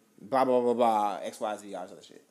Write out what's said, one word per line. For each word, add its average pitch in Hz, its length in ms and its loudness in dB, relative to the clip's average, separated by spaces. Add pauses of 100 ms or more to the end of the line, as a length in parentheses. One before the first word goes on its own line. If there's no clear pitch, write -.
(200)
blah, 127 240 2
blah, 127 160 4
blah, 120 140 2
blah, 107 480 2
X, 110 180 -10
Y, 107 160 -4
Z, 101 180 -14
all 90 80 -8
this 92 100 -14
other 80 100 -20
shit. - 280 -20